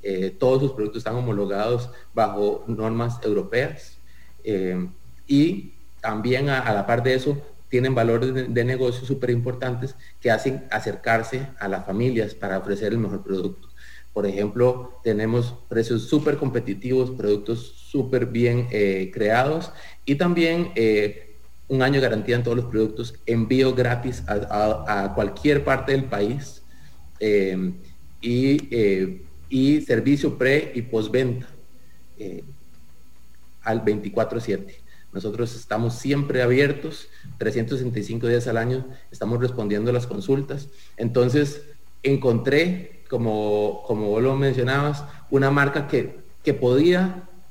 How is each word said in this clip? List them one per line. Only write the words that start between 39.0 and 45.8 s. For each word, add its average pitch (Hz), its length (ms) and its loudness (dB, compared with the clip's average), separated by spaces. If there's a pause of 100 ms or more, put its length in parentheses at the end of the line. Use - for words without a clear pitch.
estamos 113 280 -2
respondiendo 113 520 0
a - 20 2
las 120 140 0
consultas. 139 640 -2 (280)
Entonces, 123 680 2 (400)
encontré, 135 1080 2
como, 107 800 0
como 107 220 0
vos 107 120 4
lo 131 140 4
mencionabas, 135 680 2 (280)
una 135 180 6
marca 143 380 2